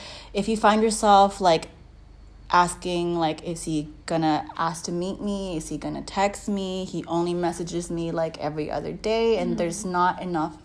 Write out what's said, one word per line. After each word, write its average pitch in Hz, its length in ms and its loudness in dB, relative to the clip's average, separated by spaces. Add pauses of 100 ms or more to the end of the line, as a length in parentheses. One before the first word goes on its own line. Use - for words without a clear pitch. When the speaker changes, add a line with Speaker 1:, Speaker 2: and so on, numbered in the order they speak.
(340)
Speaker 1:
If 202 140 0
you 226 100 2
find 220 260 6
yourself, 202 580 6
like, 165 280 4 (800)
asking, 175 680 2
like, 156 240 0
"Is 165 200 -6
he 151 240 -2 (200)
gonna 160 360 2 (140)
ask 165 280 -4
to 180 60 -6
meet 175 300 -4
me? 196 340 -4
Is 156 140 -6
he 151 80 -4
gonna 151 240 -6
text - 480 -2
me? 190 340 -4
He 175 240 -6
only 175 280 0
messages 175 560 -4
me, 165 200 -4
like, 160 280 -4
every 151 320 -6
other 151 200 -6
day," 220 460 0
and 175 140 -2
Speaker 2:
Mm-hmm. 170 60 0
Speaker 1:
there's 170 280 -4
not 180 340 2
enough 170 460 -4